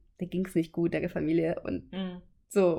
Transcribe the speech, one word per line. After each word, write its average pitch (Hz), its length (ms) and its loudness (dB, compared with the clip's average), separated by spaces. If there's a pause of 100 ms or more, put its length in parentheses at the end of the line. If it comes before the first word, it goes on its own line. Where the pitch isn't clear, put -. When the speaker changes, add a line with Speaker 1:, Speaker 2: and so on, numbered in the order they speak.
(200)
Speaker 1:
da 175 80 -6
ging's 185 260 -4
nicht 165 180 0
gut, 170 220 0
der 160 160 -2
Familie. 160 540 0
Und - 280 -6
Speaker 2:
Mhm. 185 300 -8 (280)
Speaker 1:
so, 180 300 4